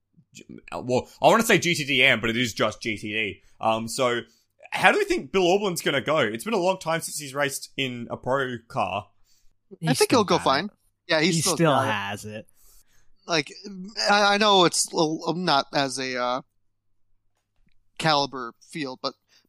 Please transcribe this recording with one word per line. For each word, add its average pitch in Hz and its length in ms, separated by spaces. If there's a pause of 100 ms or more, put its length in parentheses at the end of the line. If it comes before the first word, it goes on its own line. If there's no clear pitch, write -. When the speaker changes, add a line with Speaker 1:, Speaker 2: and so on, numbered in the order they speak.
(720)
Speaker 1:
Well, 120 380 (100)
I 143 60
wanna 214 160
say 220 160
G 170 160
T 147 100
D 131 180
M, 123 200
but 117 80
it 113 80
is 120 160
just 110 260
G 113 160
T 107 160
D. 104 300 (180)
Um, 110 260
so 120 340 (500)
how 196 220
do 359 60
we 415 60
think 160 260
Bill 190 120
Auberlen's 180 400
gonna 143 180
go? 151 200
It's 113 240
been 226 100
a 208 40
long 180 200
time 160 240
since - 160
he's 139 160
raced 139 420
in 123 340
a 120 60
pro 127 400 (100)
car. 101 420 (680)
Speaker 2:
He 165 100
Speaker 3:
I 254 40
think 415 160
Speaker 2:
still 254 120
Speaker 3:
he'll 202 40
go 175 120
Speaker 2:
got - 80
Speaker 3:
fine. 147 200
Speaker 2:
it. 214 60 (380)
Speaker 3:
Yeah, 160 120
he's 170 140
Speaker 2:
He 165 80
Speaker 3:
still 165 140
Speaker 2:
still 160 140
Speaker 3:
got 135 160
it. - 40
Speaker 2:
has 104 340
it. 107 220 (840)
Speaker 3:
Like, 165 220 (580)
I, 202 260
I 202 40
know 196 280
it's - 280
l-, 160 320
l-, 160 80
not 160 400
as 135 240
a, 131 180
uh, 123 240 (1600)
caliber 135 640
field, 131 420
but 135 120 (340)